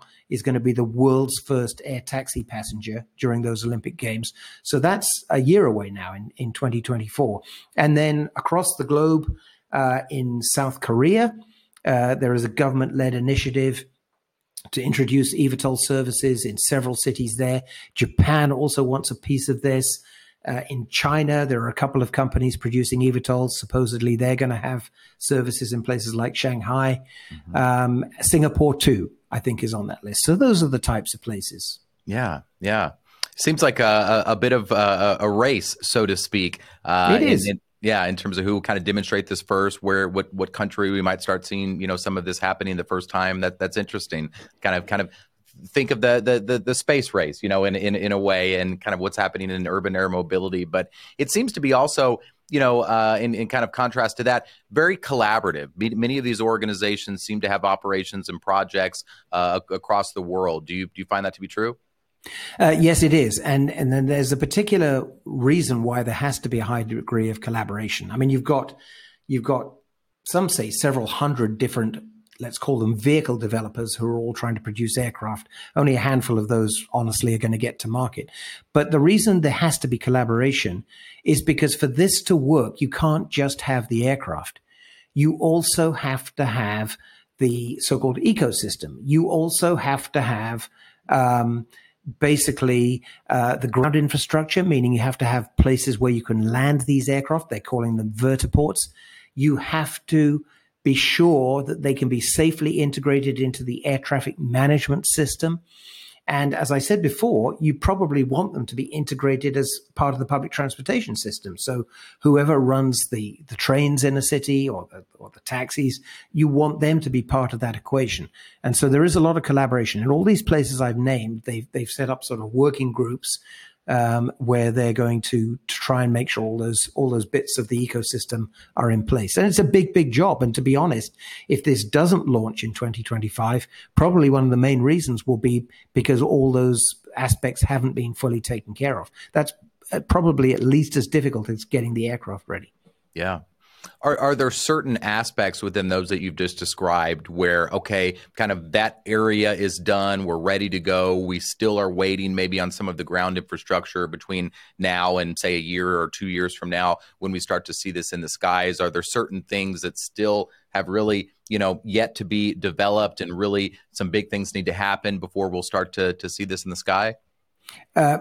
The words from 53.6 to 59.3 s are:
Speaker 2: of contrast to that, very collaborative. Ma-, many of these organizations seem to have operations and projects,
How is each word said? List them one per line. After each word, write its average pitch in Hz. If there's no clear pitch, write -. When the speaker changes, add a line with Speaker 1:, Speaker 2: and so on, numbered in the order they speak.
Speaker 2:
of 107
contrast 120
to 120
that, 123
very 165
collaborative. 104
Ma-, 107
many 123
of 127
these 117
organizations 104
seem 107
to 101
have 98
operations 98
and 87
projects, 95